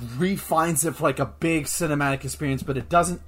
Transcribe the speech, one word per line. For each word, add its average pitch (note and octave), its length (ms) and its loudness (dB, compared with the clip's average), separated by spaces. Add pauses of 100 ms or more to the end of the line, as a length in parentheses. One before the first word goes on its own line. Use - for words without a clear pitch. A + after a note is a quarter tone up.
(160)
refines E3 680 2
it D#3 120 -2
for, D3+ 80 0
like, C#3+ 160 2
a C3+ 60 0
big E3 400 0
cinematic C#3+ 580 0
experience, C3+ 400 -2
but C3+ 120 -2
it B2 120 -4
doesn't F3 400 2